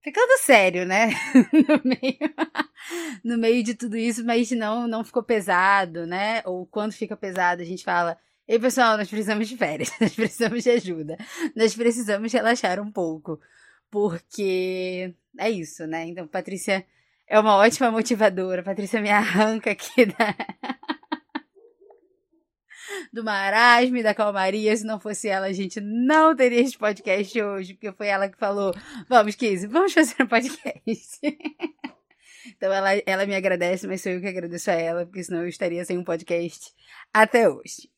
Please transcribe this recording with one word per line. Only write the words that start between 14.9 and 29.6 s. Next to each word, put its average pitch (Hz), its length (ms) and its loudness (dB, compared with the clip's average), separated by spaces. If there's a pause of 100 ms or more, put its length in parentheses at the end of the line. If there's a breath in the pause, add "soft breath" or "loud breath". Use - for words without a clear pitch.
é 214 120 -2
isso, 165 360 -8
né? 165 200 -6
Então, 170 200 -14
Patrícia 190 600 -6 (400)
é 214 120 4
uma 214 180 6
ótima 226 340 4
motivadora. 196 720 0
Patrícia 196 380 -6
me 208 100 -4
arranca 214 600 0
aqui - 360 2
da, 196 80 -6
<laughs> - 840 -6 (2250 loud breath)
do 220 120 -10
marasmo 233 720 6
e 233 60 -2
da 214 120 2
calmaria. 208 640 0
Se 214 80 -6
não 220 160 -8
fosse 214 280 -8
ela, 190 180 -2
a 196 60 -4
gente 190 280 -6
não 262 560 4
teria 247 240 4
esse 254 160 2
podcast 208 640 -2
hoje, 196 340 -6
porque 202 180 -14
foi 208 160 -6
ela 196 200 0
que 190 100 -16
falou, 202 360 -2 (340 loud breath)
"Vamos, 214 260 4
Kizzy, 202 320 -2